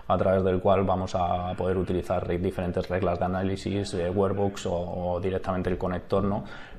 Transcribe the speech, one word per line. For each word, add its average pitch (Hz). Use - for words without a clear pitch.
a 95
través 95
del 92
cual 98
vamos 92
a 90
poder 92
utilizar 90
re-, 87
diferentes 90
reglas 87
de 90
análisis, 95
eh, 87
Workbox 98
o, 92
o 90
directamente 92
el 90
conector, 92
¿no? 101